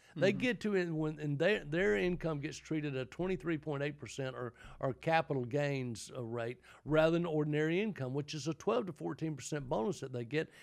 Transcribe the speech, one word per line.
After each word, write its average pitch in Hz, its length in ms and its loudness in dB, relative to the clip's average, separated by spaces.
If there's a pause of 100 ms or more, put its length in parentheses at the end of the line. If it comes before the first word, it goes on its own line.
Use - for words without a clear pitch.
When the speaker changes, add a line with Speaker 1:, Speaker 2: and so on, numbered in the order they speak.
(180)
Speaker 1:
They 180 140 6
Speaker 2:
Mm-hmm. 202 80 -2
Speaker 1:
get 240 220 2
to, 208 140 2
in-, 175 200 2
when, 156 240 -2
and 147 180 -2
their, 185 280 4
their 185 320 2
income 170 420 0
gets 143 180 -6
treated 147 380 -2
at 131 160 -4
twenty-three 170 460 -2
point 143 260 -2
eight 147 160 -4
percent 131 340 -4
or, 123 200 -6 (260)
or 131 140 0
capital 156 500 2
gains, 131 720 -2
uh, 131 80 -4
rate 117 380 -4 (240)
rather 156 260 6
than 170 140 2
ordinary 156 560 2
income, 135 320 -2
which 143 200 -4
is 151 140 -4
a 160 60 0
twelve 220 320 0
to 175 80 -6
fourteen 160 420 -4
percent 143 320 -6
bonus 190 320 0
that 131 140 -8
they 120 100 -4
get. 143 260 -2 (140)